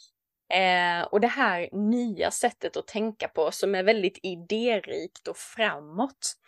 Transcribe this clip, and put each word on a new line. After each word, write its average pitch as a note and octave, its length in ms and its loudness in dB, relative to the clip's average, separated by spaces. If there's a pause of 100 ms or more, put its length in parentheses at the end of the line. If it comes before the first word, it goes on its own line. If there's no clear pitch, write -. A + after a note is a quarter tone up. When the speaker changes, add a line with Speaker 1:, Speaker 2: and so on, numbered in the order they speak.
(540)
Speaker 1:
Mm. F3+ 460 4
Speaker 2:
Eh, - 60 -2
och G#3 140 2
det A#3+ 80 4
här G3+ 440 0
nya G#3 580 0
sättet - 460 -2
att - 100 -6
tänka G#3+ 420 -4
på D#3 220 0
som G3 240 0
är F#3 80 0
väldigt G3 400 2
idérikt F#3 1080 -4
och E3+ 80 -8
framåt. F3+ 960 -4 (160)